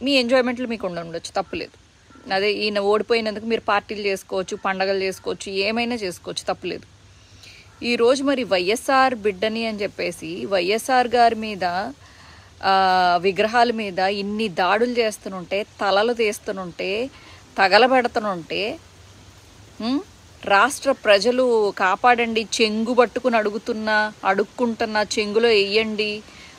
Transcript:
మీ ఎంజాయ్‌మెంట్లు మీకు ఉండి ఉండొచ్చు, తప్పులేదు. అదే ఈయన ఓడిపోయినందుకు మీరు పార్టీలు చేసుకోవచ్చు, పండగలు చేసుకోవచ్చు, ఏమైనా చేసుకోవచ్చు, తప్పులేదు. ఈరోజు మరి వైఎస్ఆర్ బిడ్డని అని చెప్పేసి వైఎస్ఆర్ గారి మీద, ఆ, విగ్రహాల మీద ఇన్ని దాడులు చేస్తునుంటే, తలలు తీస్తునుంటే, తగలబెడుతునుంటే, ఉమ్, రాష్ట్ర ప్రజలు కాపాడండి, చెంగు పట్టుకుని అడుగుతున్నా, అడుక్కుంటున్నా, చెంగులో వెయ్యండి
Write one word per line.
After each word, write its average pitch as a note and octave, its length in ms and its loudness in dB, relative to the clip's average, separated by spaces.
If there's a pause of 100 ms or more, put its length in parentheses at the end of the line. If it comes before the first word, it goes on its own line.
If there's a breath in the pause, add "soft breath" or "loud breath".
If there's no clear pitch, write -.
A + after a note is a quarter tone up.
మీ C4+ 100 -2
ఎంజాయ్‌మెంట్లు B3 540 2
మీకు A3 200 -6
ఉండి E3+ 140 -8
ఉండొచ్చు, E3+ 420 -6
తప్పులేదు. - 440 -12 (480)
అదే G3+ 180 2
ఈయన G#3 260 -2
ఓడిపోయినందుకు G#3+ 680 0
మీరు A3+ 140 0
పార్టీలు G#3 400 -2
చేసుకోవచ్చు, G3 640 -4
పండగలు G3 340 0
చేసుకోవచ్చు, F#3+ 540 -6
ఏమైనా A3+ 440 -2
చేసుకోవచ్చు, F3+ 580 -6
తప్పులేదు. - 280 -8 (1040 loud breath)
ఈరోజు A#3+ 380 2
మరి C4+ 220 0
వైఎస్ఆర్ A3+ 680 2
బిడ్డని G#3+ 520 -2
అని G#3 160 -6
చెప్పేసి F3 640 -6
వైఎస్ఆర్ A3 600 0
గారి A#3 260 4
మీద, G#3+ 300 -6 (1000 loud breath)
ఆ, F#3 540 4
విగ్రహాల G#3+ 560 2
మీద G#3 260 -6
ఇన్ని G#3 500 -2
దాడులు G#3 500 0
చేస్తునుంటే, G3+ 640 -4
తలలు G#3+ 500 0
తీస్తునుంటే, G#3 1000 -4 (480 loud breath)
తగలబెడుతునుంటే, G#3+ 1200 2 (1000)
ఉమ్, B3+ 200 -4 (440)
రాష్ట్ర A3 480 2
ప్రజలు A3 840 2
కాపాడండి, A3+ 680 2 (140)
చెంగు A3 320 0
పట్టుకుని A#3+ 420 2
అడుగుతున్నా, G#3+ 760 -2 (120)
అడుక్కుంటున్నా, G#3+ 760 -2
చెంగులో G#3+ 460 0
వెయ్యండి G#3+ 760 0 (360 loud breath)